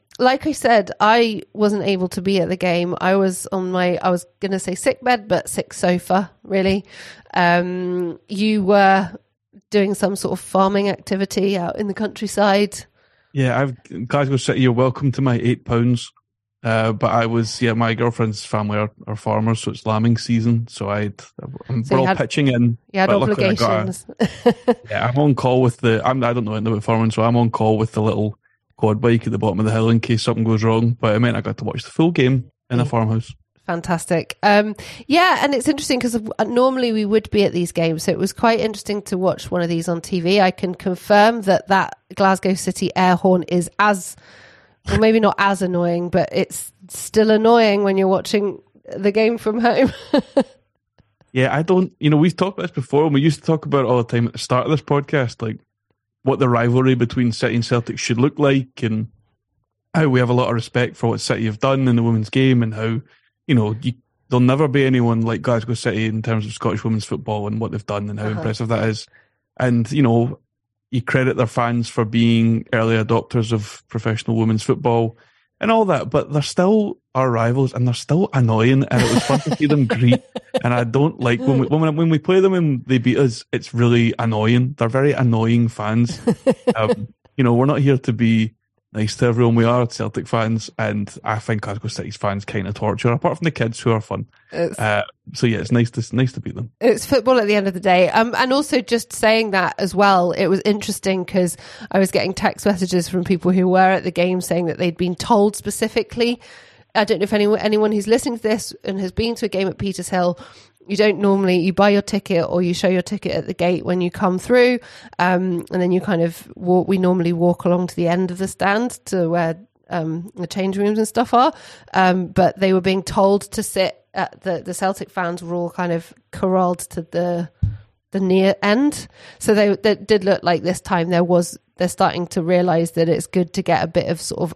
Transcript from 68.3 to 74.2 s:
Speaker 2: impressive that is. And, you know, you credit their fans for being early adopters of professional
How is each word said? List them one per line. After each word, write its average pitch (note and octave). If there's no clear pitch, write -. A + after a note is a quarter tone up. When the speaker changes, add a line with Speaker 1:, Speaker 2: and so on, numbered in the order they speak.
Speaker 2:
impressive A2+
that A2
is. G#2+
And, A#2+
you D3+
know, A#2
you B2+
credit C3
their A2+
fans A#2+
for -
being A2+
early A2+
adopters A2+
of G#2
professional A2+